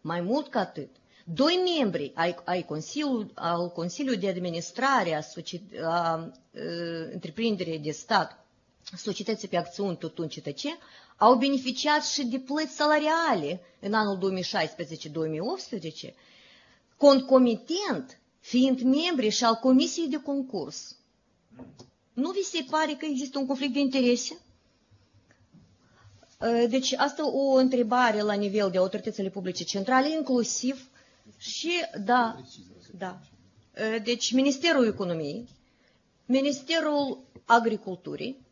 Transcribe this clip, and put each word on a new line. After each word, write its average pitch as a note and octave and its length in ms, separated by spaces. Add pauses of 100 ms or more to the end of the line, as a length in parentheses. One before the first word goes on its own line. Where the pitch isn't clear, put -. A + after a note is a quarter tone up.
Mai E3+ 200
mult A#3+ 280
ca A#3 100
atât, D#3+ 300 (360)
doi E4 540
membri E3 360
ai, F3 200 (100)
ai F3+ 200
Consiliul-, A3+ 680
al E3+ 380
Consiliului F#3 480
de G3 100
Administrare F3+ 840
a, D#3 80
socie-, - 640
a, E3 40
a E3 440 (800)
întreprinderii F3 680
de D3+ 120
stat, - 540 (500)
societății G3+ 520
pe F3+ 100
acțiuni, F3 400
tot D#3+ 200
un E3 100
C - 60
T D3 280
C, - 20 (540)
au A#3+ 200
beneficiat C#4 680
și - 220
de B3 140
plăți D4 360
salariale D4+ 880 (180)
în G3+ 140
anul G3+ 240
două F#3+ 140
mii F#3 120
șaisprezece, D#3+ 680
două D#3+ 160
mii D#3 140
optsprezece, G3+ 760 (840)
concomitent C4 1200 (200)
fiind B3+ 420
membri C4+ 480
și G#3 140
al A3+ 120
Comisiei D4 520
de D4 140
Concurs. C4 760 (1160)
Nu D4 180
vi F#4+ 120
se D#4 260
pare D#4 240
că D#4 120
există C#4 340
un C4+ 60
conflict C4+ 280
de C#4+ 60
interese? C4 600 (2250)
Deci, C4 240
asta C#4 420
o C4+ 180
întrebare B3 680
la G#3 120
nivel G3+ 360
de F3+ 80
autoritățile F#3+ 520
publice F#3 340
centrale, B3 460
inclusiv C4 800 (480)
și, - 340 (320)
da, A#3 380 (560)
da. F#3 220 (840)
Deci, A#3 280
Ministerul C4+ 560
Economiei, F3 600 (800)
Ministerul C#4+ 1000 (220)
Agriculturii G#3+ 1080